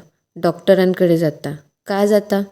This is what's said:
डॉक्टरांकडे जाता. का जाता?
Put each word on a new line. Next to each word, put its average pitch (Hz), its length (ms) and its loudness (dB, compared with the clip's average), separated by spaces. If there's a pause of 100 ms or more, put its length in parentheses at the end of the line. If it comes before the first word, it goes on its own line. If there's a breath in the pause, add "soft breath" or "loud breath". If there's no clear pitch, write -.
(360)
डॉक्टरांकडे 180 840 0
जाता. 151 380 -4 (320)
का 202 180 -2
जाता? 202 460 0